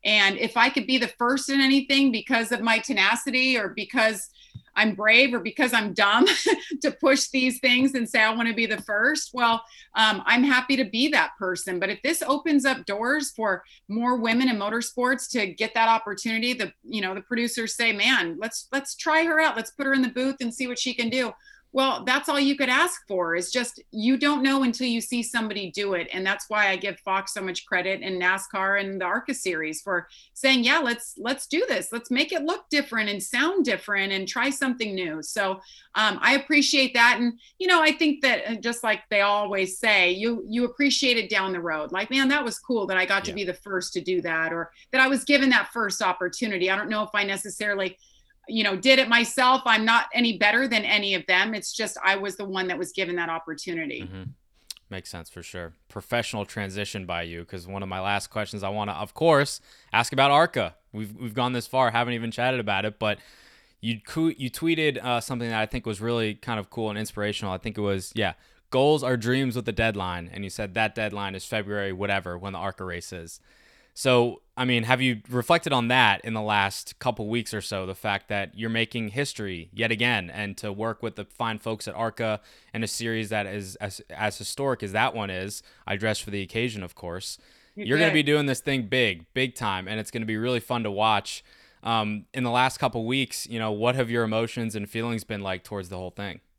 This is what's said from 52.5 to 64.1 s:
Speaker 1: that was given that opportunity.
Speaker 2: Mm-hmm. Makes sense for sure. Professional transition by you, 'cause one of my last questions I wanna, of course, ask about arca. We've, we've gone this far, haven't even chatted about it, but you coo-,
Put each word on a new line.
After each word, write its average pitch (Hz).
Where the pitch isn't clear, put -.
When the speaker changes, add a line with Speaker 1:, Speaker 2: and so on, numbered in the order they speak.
Speaker 1:
that 165
was 175
given 175
that 170
opportunity. 160
Speaker 2:
Mm-hmm. 92
Makes 95
sense 82
for -
sure. 85
Professional 110
transition 98
by 85
you, 85
'cause 90
one 98
of 95
my 92
last 101
questions 104
I 98
wanna, 104
of 87
course, 151
ask 117
about 139
arca. 143
We've, 107
we've 117
gone 127
this 120
far, 127
haven't 120
even 117
chatted 127
about 101
it, 107
but 107
you 113
coo-, 160